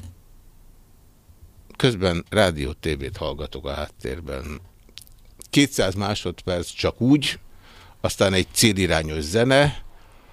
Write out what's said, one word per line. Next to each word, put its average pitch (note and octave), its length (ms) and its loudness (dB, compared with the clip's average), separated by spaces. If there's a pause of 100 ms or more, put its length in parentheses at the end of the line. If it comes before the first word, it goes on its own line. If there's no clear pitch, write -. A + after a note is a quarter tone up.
(1800)
közben F#2 520 0
rádiót, D#2+ 480 2
tévét C#2 400 -6
hallgatok C#2 480 -8
a C#2 80 -6
háttérben. D2 880 -10 (880)
Kétszáz A#2 440 2
másodperc F2+ 760 -4
csak - 340 -4
úgy, C#3 380 2 (600)
aztán - 320 2
egy F#2 180 2
célirányos E2 720 2
zene, B2+ 600 2 (500)